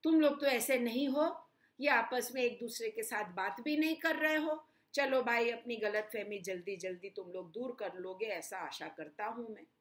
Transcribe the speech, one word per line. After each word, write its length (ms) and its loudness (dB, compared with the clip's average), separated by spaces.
तुम 180 8
लोग 180 6
तो 60 0
ऐसे 340 4
नहीं 300 2
हो, 400 2
ये 100 2
आपस 460 2
में 60 0
एक 180 0
दूसरे 300 -6
के 140 -6
साथ 300 -4
बात 280 -4
भी 160 0
नहीं 180 2
कर 200 0
रहे 200 2
हो। 320 -2
चलो 280 2
भाई, 280 2
अपनी 260 -6
गलतफहमी 640 -2
जल्दी 380 -6
जल्दी 320 -6
तुम 220 -12
लोग 200 -10
दूर 280 -6
कर 160 -6
लोगे, 300 -6
ऐसा 320 -6
आशा 300 -6
करता 380 -8
हूं 220 -6
मैं। 180 -12